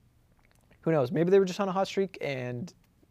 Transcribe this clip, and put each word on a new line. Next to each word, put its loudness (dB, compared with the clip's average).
who 0
knows? 2
Maybe 2
they 8
were 4
just -6
on -2
a -4
hot -2
streak, -4
and -6